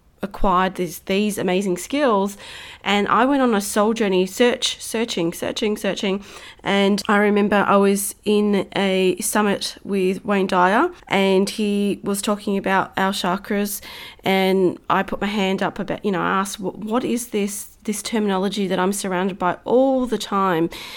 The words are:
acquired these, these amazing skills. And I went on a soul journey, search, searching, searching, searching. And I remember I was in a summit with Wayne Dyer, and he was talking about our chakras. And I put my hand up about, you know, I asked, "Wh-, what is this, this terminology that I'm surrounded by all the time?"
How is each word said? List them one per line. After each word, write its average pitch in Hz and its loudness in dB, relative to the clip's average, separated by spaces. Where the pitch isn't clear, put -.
acquired 190 2
these, 175 -6
these 202 -2
amazing 185 0
skills. 208 0
And 202 0
I 220 4
went 277 2
on 240 2
a 202 2
soul 208 0
journey, 196 2
search, - 0
searching, 208 -4
searching, - -4
searching. 196 -4
And 196 2
I 208 4
remember 208 4
I 196 4
was 196 2
in 208 2
a 190 2
summit - -2
with 190 -2
Wayne 196 0
Dyer, 196 4
and 196 4
he 202 0
was 202 -2
talking 202 -2
about 190 0
our 190 0
chakras. 202 -4
And 190 2
I 180 2
put - -6
my 196 -2
hand 196 -2
up - -4
about, - -6
you 208 -2
know, 175 -2
I 180 0
asked, 196 -6
"Wh-, 185 -8
what 214 -2
is 233 -4
this, 202 -6
this 208 -4
terminology 202 0
that 180 -2
I'm 190 0
surrounded 190 -2
by - -2
all 262 4
the - -2
time?" 185 0